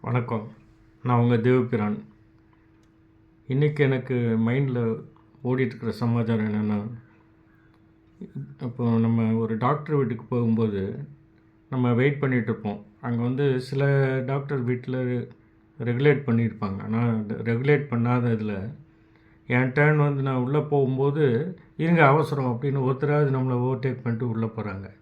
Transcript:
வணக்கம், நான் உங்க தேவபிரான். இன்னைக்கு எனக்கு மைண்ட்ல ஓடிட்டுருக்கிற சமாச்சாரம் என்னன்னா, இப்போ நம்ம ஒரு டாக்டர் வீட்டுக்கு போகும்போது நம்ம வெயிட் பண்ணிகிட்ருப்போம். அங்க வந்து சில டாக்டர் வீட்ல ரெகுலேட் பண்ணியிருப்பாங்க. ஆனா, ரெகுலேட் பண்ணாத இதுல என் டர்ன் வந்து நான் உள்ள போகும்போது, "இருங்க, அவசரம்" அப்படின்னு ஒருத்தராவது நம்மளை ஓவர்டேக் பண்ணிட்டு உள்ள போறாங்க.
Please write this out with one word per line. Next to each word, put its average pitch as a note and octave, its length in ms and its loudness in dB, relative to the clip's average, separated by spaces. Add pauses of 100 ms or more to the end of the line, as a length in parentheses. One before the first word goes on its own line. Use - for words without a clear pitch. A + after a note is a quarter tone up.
வணக்கம், A#2+ 460 -4 (560)
நான் B2 160 2
உங்க A#2+ 180 4
தேவபிரான். A#2+ 680 0 (1400)
இன்னைக்கு D3 360 2
எனக்கு B2 540 0 (100)
மைண்ட்ல B2 540 0 (420)
ஓடிட்டுருக்கிற B2 460 -2
சமாச்சாரம் A2+ 640 0
என்னன்னா, G#2 360 -2 (1700)
இப்போ A#2+ 360 0
நம்ம A2+ 360 2
ஒரு A2+ 240 0
டாக்டர் D3 380 0
வீட்டுக்கு A#2+ 280 0
போகும்போது A2+ 840 -2 (640)
நம்ம B2 240 2
வெயிட் C#3 280 2
பண்ணிகிட்ருப்போம். A2+ 600 -2 (200)
அங்க A#2+ 220 -2
வந்து C3 380 0
சில C#3 440 0 (200)
டாக்டர் C#3 360 -4
வீட்ல B2+ 420 -2 (800)
ரெகுலேட் C3 420 2
பண்ணியிருப்பாங்க. G#2+ 560 0
ஆனா, A2 240 0 (220)
ரெகுலேட் C3 640 0
பண்ணாத A#2+ 380 0
இதுல G#2+ 460 -4 (760)
என் B2+ 240 0
டர்ன் D3 240 4
வந்து C#3+ 260 2
நான் C3+ 140 -2
உள்ள C3 240 0
போகும்போது, C#3+ 1000 0 (200)
"இருங்க, D#3+ 300 6
அவசரம்" C3+ 540 2
அப்படின்னு C#3 140 -2
ஒருத்தராவது C#3 640 0
நம்மளை B2+ 180 0
ஓவர்டேக் B2+ 460 -2
பண்ணிட்டு A#2+ 280 -4
உள்ள A2+ 160 -2
போறாங்க. G2 440 -8 (120)